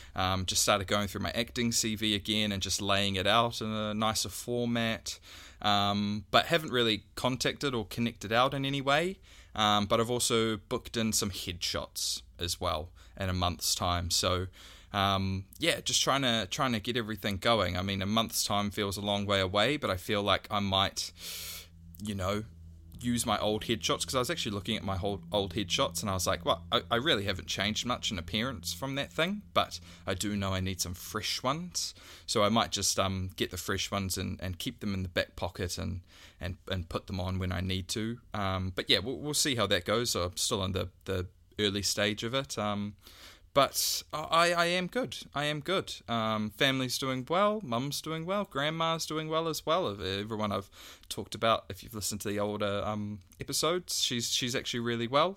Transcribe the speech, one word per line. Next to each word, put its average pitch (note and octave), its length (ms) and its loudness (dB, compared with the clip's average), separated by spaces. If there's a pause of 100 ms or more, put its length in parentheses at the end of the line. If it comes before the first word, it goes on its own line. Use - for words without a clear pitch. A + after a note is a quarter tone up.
(160)
Um, F#2 300 0
just - 180 2
started G2+ 240 4
going G#2 200 2
through G2+ 140 -6
my F#2 100 -2
acting A#2+ 400 0
C A2+ 240 0
V G#2+ 200 2
again G#2+ 360 2
and G2 100 -2
just G2 200 -2
laying G2 340 4
it F#2 120 0
out A#2 340 4
in A2 80 -4
a G#2+ 240 -2
nicer A2 360 0
format. A#2+ 920 -2 (420)
Um, G2+ 680 2
but - 160 6
haven't D#3+ 240 2
really A2+ 320 2 (120)
contacted C3 600 -2
or A2 100 -2
connected A#2 460 -4
out B2+ 220 4
in C#3 120 -2
any C#3 160 -2
way. D#3 380 2 (340)
Um, G#2 320 4
but A2+ 140 4
I've A2+ 100 2
also A2+ 480 2
booked - 400 -6
in A2 160 2
some G#2 160 0
headshots - 920 -4 (180)
as F2 200 -2
well E2+ 300 -2 (300)
in F#2+ 100 -2
a F2+ 40 0
month's F2+ 420 0
time. F2 340 0
So, F#2 380 2 (460)
um, F#2+ 520 2 (140)
yeah, D3+ 220 2
just - 200 2
trying C#3 220 2
to, A2+ 260 2
trying C3 220 0
to A2+ 80 2
get A#2 180 -2
everything G#2+ 400 -2
going. F#2+ 400 2
I F2+ 60 0
mean, G2 180 0
a F#2+ 60 -2
month's A2 360 0
time G2+ 280 0
feels G2 260 -2
a G2+ 40 -6
long G2+ 240 2
way G2 140 4
away, G2+ 380 4
but C3 140 -2
I F#2+ 60 0
feel G2+ 260 0
like G2 260 2
I G#2 100 0
might, G2 520 0 (920)
you G#2 120 -4
know, G2 280 0 (560)
use A#2+ 260 0
my G#2 140 2
old G#2+ 240 0
headshots, - 420 0
'cause - 100 -4
I C3 40 2
was B2 100 2
actually E3 220 -4
looking G2+ 260 -2
at - 60 -8
my G2 120 -2
whole, F#2+ 360 -2
old G2 240 2
headshots A2+ 460 0
and G#2+ 80 -2
I G2 40 0
was F#2 140 0
like, F#2 180 0
"Well, G#2+ 260 2
I, A#2+ 200 2
I A#2+ 60 4
really B2 260 2
haven't G2 240 -2
changed G#2 360 -2
much - 280 -2
in F#2+ 80 -4
appearance G#2+ 540 -4
from C#3 220 -6
that C#3 160 -4
thing, F#3+ 300 0 (140)
but - 240 2 (260)
I F#2+ 80 0
do G2+ 220 -2
know G2 180 0
I F#2+ 60 0
need F#2 220 -2
some F2 120 -4
fresh - 480 -4
ones." E3 540 -2 (320)
So A2 160 4
I G2+ 60 6
might A2 220 4
just, - 280 2
um, F#2+ 380 0
get - 120 0
the F#2 80 -6
fresh G2 320 -2
ones G2 300 -2
and, F#2+ 220 -4
and F#2 180 -6
keep - 220 -8
them G#2 120 -4
in F#2+ 80 -2
the F#2 80 -4
back - 260 -2
pocket F2+ 440 -4
and, F2+ 220 -4 (380)
and, F2+ 180 -6 (120)
and F#2 200 -4
put - 180 -6
them F#2+ 120 -4
on F#2 200 -2
when F#2 120 -2
I F#2 100 -4
need F#2 280 -2
to. A2+ 300 -4 (160)
Um, F#2+ 400 -2
but - 140 -6
yeah, A2+ 100 6
we'll, G#2+ 180 -2
we'll C#3+ 160 -4
see C#3 220 2
how A2+ 120 4
that G2 180 2
goes. A2+ 260 2
So F2+ 120 0
I'm F2 140 -4
still G2+ 260 0
in F#2+ 100 0
the, F#2 160 -2 (160)
the F#2 200 -2 (320)
early G2+ 240 2
stage G#2 420 0
of A#2 120 -4
it. C#3 220 -4
Um, G#2 380 -2 (580)
but - 500 2 (100)
I, E3 400 4
I E3+ 140 4
am F3+ 200 2
good. B3 300 -4 (180)
I C#3+ 80 0
am D3+ 160 0
good. E3+ 340 0 (140)
Um, A2 440 0
family's C3+ 460 2
doing C3 320 -2
well. G#3 320 4
Mum's C3+ 400 -2
doing D#3+ 240 -4
well. G3 240 0
Grandma's D#3+ 560 0
doing D#3 220 -2
well D#3+ 220 2
as D3+ 160 -4
well. E3 240 2
Ev-, G2+ 100 -4
everyone G#2 540 -2
I've G2 160 -4 (400)
talked - 260 -8
about, A2+ 320 2
if - 160 -10
you've - 100 -14
listened G#2 280 -4
to A2 80 -4
the G2+ 100 0
older, G#2 460 0
um, G#2 340 -4 (220)
episodes, D#3+ 600 -2
she's, A#2+ 300 0
she's B2 240 0
actually - 240 -2
really A#2 280 0
well. D#3 300 2